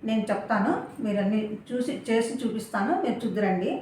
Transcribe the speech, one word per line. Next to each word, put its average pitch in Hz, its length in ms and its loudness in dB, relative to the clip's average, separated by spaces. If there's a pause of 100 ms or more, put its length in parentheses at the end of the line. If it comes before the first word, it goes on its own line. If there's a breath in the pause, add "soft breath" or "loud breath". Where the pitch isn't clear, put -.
నేను 220 220 2
చెప్తాను, 208 400 2 (340)
మీరు 208 180 0
అన్నీ 208 180 2 (300)
చూసి, 247 220 -2 (160)
చేసి 226 240 2 (100)
చూపిస్తాను, 214 500 0 (100)
మీరు 226 200 2
చూద్దురండి. 196 600 2